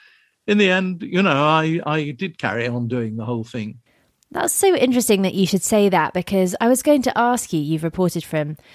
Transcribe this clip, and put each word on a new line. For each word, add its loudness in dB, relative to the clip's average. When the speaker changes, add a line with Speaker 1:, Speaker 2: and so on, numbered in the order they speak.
Speaker 1:
in 2
the 4
end, -2
you -2
know, 2
I, 2
I -2
did -8
carry -4
on -4
doing -4
the -8
whole -6
thing. -10
Speaker 2:
That's -4
so 4
interesting 2
that 0
you 2
should 0
say 2
that, 2
because -2
I 2
was 2
going 4
to -2
ask 0
you, 0
you've -2
reported -2
from -4